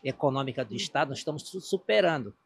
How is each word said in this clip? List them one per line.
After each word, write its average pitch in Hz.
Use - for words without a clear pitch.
econômica 135
do 110
Estado, 143
nós 135
estamos 147
su-, 185
superando. 170